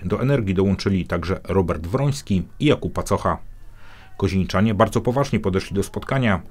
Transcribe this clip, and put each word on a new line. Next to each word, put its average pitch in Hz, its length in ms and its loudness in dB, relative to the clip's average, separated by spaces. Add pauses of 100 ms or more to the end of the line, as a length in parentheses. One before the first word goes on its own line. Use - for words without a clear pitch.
do 95 160 0
Energii 120 340 2
dołączyli 95 500 2
także 87 380 -2
Robert 85 440 0
Wroński 117 560 0 (160)
i 143 60 0
Jakub 113 280 2
Pacocha. 90 440 0 (800)
Kozieniczanie 95 560 2
bardzo 107 280 2
poważnie 131 380 0
podeszli 95 360 -2
do 98 80 2
spotkania 110 680 0